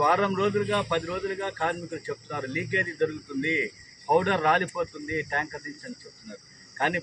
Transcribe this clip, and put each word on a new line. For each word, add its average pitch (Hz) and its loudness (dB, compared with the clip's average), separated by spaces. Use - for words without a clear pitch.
వారం 190 6
రోజులుగా, 202 2
పది 165 0
రోజులుగా 190 -4
కార్మికులు 165 -2
చెప్తున్నారు, 143 -8
లీకేజీ 180 0
జరుగుతుంది, 156 -2
పౌడర్ 175 4
రాలిపోతుంది 160 0
ట్యాంకర్ 151 -2
నుంచి 143 -14
అని 123 -12
చెప్తున్నారు. 107 -18
కానీ 165 2